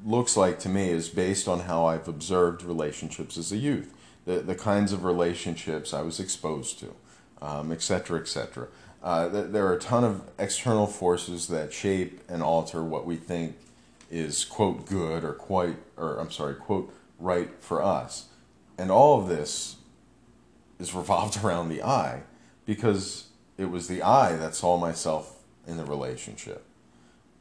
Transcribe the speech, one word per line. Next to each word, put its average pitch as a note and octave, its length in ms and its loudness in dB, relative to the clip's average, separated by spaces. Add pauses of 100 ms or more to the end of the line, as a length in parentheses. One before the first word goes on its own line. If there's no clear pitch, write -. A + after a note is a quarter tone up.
looks A#2+ 320 2
like F#2 220 6
to F#2+ 100 -4
me F#2+ 200 2
is E2 200 0
based F#2+ 380 0
on F2 140 2
how E2+ 240 2
I've E2 220 0
observed E2+ 560 2
relationships D#2+ 720 -6
as E2 140 -6
a G#2 60 -2
youth, C3 360 -2 (320)
the, F2+ 100 0
the F2+ 200 -2
kinds G2+ 380 2
of F2+ 100 -2
relationships F2 880 0
I C#2+ 80 -2
was E2 180 -6
exposed D#2 600 -6
to, - 160 -14 (460)
um, D2 300 -6
et E2+ 100 -6
cetera, F2+ 380 0
et - 80 -10
cetera. A#1+ 400 -6 (360)
Uh, E2+ 260 2
th-, G2+ 220 -2
there G2+ 160 2
are F2+ 60 4
a F2 60 0
ton A#2+ 260 2
of G2+ 160 0 (180)
external G#2 480 2
forces F2 600 0
that D#2 260 -4
shape F#2+ 560 -2
and F2 120 -4
alter D#2+ 400 0
what D#2+ 240 -4
we E2+ 120 -4
think E2 400 -6 (520)
is, D#2+ 360 -4
quote, F#2+ 400 0
good E2 400 -2
or D2+ 80 -4
quite, F2+ 420 0 (220)
or D#2 200 -4
I'm E2 140 -6
sorry, C#2+ 240 -4
quote, - 380 -4 (260)
right F2 300 0 (100)
for D#2+ 240 -2
us. D2 440 -2 (500)
And F#2 120 -2
all C3 300 8
of F#2 80 -2
this - 500 -4 (1000)
is F2+ 160 -8
revolved F2+ 420 0
<laughs> G2+ 60 -4
around F2 240 2
the D#2+ 160 -4
I, D2+ 400 0 (420)
because G#2 640 0 (300)
it F#2+ 80 -2
was F2 220 -4
the F2+ 140 -4
I G2+ 360 6
that D#2+ 180 -4
saw F2 220 4
myself E2 640 -2 (220)
in E2 120 -8
the D#2+ 80 -6
relationship. B1+ 800 -8 (760)